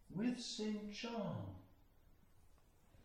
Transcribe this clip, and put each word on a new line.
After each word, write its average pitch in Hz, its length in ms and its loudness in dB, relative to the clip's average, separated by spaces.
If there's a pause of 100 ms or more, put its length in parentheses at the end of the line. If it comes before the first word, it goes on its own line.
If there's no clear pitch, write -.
(140)
with 240 260 4
Saint 208 520 0
John, 226 440 0 (1700)